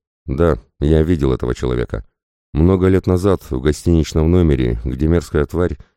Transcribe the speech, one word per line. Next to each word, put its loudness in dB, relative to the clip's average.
Да, 0
я 2
видел 0
этого -4
человека. -6
Много 2
лет 2
назад 0
в -4
гостиничном 0
номере, 2
где -4
мерзкая -2
тварь, -4